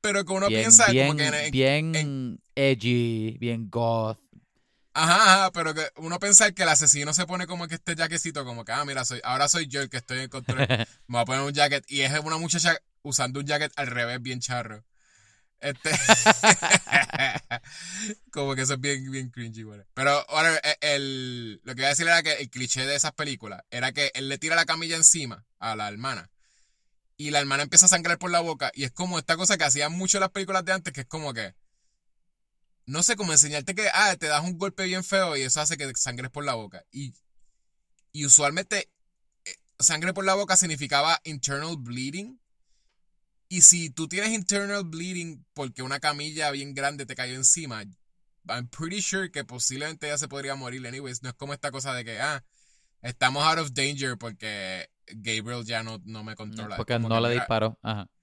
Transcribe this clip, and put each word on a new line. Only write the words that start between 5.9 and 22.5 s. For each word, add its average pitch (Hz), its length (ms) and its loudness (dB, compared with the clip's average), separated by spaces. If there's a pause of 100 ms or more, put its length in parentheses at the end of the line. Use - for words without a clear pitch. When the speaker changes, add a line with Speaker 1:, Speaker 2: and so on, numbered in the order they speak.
Speaker 1:
uno 165 220 -6
pensar 202 340 8
que - 100 -4
el 165 60 4
asesino 147 440 4
se 175 120 0
pone 180 220 -6
como 175 200 -8
que 160 80 -8
este 165 200 -6
jaquecito, 160 500 -4
como 117 200 -10
que, 110 60 -6
ah, 143 140 -2
mira, 131 180 -4
soy, 120 200 -6
ahora 131 260 0
soy 165 180 2
yo 135 140 -6
el 131 80 -6
que 131 80 -8
estoy 127 220 -6
en 131 100 -8
control. 131 300 -6
Speaker 2:
<laughs> 120 480 -2
Speaker 1:
Me 120 100 -4
voy 120 40 2
a - 40 2
poner 131 160 -2
un 143 120 -4
jacket. 143 360 2
Y 143 120 -2
es 135 180 0
una 156 180 -4
muchacha 165 400 0 (240)
usando 131 380 -2
un 143 80 -8
jacket 147 300 -2
al 139 100 -4
revés, 120 340 -4
bien 123 180 -8
charro. 120 440 -8 (760)
Este, 143 300 -6
<laughs> 202 1200 4 (1200)
como 139 240 -4
que 131 60 -4
eso 131 120 0
es 131 80 -4
bien, 135 300 -4
bien 131 180 -8
cringy, 113 340 -12
whatever. 104 300 -18
Pero, 143 360 2
whatever, 156 340 2
e-, 147 140 0 (180)
el, 127 680 -8
lo 123 120 -12
que 127 60 -6
iba 135 60 2
a - 20 4
decir 165 180 0
era 170 160 4
que 156 100 0
el 139 160 -6
cliché 131 360 -4